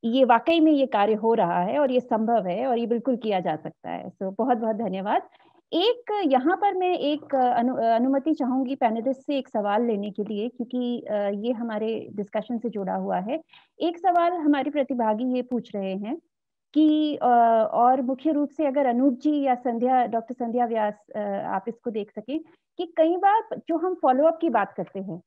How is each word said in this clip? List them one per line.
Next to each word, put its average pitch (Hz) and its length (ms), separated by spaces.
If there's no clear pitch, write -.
ये 247 220
वाकई 240 340
में 311 120
ये 277 140
कार्य 208 280
हो 220 200
रहा 175 280
है 233 180
और 269 120
ये 247 80
संभव 226 480
है 214 200
और 240 100
ये 233 80
बिल्कुल 233 300
किया 208 240
जा 175 160
सकता - 340
है। 85 160
So, 190 320
बहुत-बहुत 226 380
धन्यवाद। 202 460
एक 415 540
यहाँ 269 300
पर 403 160
मैं 359 240
एक, 294 380
अ, 247 240
अनु-, 247 180
अ, 226 180
अनुमति 269 380
चाहूंगी 262 420
panelist 240 460
से 285 160
एक 262 100
सवाल 214 400
लेने 208 240
के 202 120
लिए, 208 260
क्योंकि, 240 600
अ, 214 40
ये 202 380
हमारे 220 600
discussion 208 460
से 226 120
जुड़ा 190 260
हुआ 190 240
है। 254 220
एक 339 180
सवाल 349 360
हमारे 294 380
प्रतिभागी 247 640
ये 254 60
पूछ 247 340
रहे 190 180
हैं 208 240
कि, 302 420
अ, - 120
और 254 280
मुख्य 262 300
रूप 285 180
से 311 160
अगर 277 200
अनूप 247 280
जी 294 280
या 262 140
संध्या, 247 500
डॉक्टर 226 280
संध्या 240 320
व्यास, 220 280
अ, 220 40
आप 196 200
इसको 233 240
देख 208 200
सकें 254 280
कि 349 200
कई 330 200
बार 403 260
जो - 240
हम 349 240
फॉलोअप 302 400
की 330 80
बात 208 280
करते 190 220
हैं 185 280